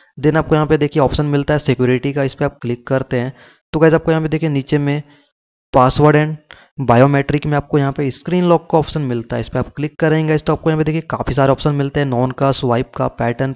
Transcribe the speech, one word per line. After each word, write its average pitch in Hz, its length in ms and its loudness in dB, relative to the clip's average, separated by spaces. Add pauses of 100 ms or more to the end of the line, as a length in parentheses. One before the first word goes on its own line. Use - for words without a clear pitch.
(180)
then 147 200 0
आपको 156 180 0
यहाँ 151 120 2
पे 156 100 2
देखिए 147 240 0
ऑप्शन 147 240 0
मिलता 143 280 0
है 147 60 0
सिक्योरिटी 127 540 0
का, 139 100 -2
इस 131 100 -4
पर 151 120 -4
आप 139 160 -6
क्लिक 120 260 -6
करते 131 320 -2
हैं 127 120 -4 (420)
तो 151 60 -2
गाइस 156 140 6
आपको 165 180 0
यहाँ 160 100 0
पे 156 80 -4
देखिए 156 200 -2
नीचे 139 280 -2
में 143 240 -2 (720)
password 139 420 4
and 151 420 -2 (260)
biometric 139 600 2
में 147 120 -2
आपको 143 220 -2
यहाँ 139 120 0
पे 139 200 -4
स्क्रीन 180 340 -2
लॉक 170 260 2
का 170 60 4
ऑप्शन 151 260 -2
मिलता 120 320 -4
है, 117 60 -4
इस 110 80 -10
पर 127 100 -4
आप 127 160 -4
क्लिक 151 240 -6
करेंगे 156 380 0
तो 151 160 -2
आपको 156 160 -2
यहाँ 156 80 0
पे 156 60 2
देखिए 156 180 -4 (100)
काफ़ी 120 220 -4
सारे 135 180 2
ऑप्शन 143 240 0
मिलते 143 240 -2
हैं, 143 80 0
नॉन 127 260 0
का, 139 200 0
स्वाइप 123 420 -2
का, 127 200 -2
पैटर्न, 123 400 -4